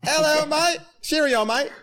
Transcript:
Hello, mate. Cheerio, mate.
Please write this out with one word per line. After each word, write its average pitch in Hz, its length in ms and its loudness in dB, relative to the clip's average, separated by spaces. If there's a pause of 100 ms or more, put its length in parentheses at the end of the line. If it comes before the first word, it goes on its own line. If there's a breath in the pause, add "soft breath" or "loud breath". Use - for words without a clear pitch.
Hello, 311 420 2
mate. 320 340 0 (220)
Cheerio, 277 440 0
mate. 240 260 -2 (120)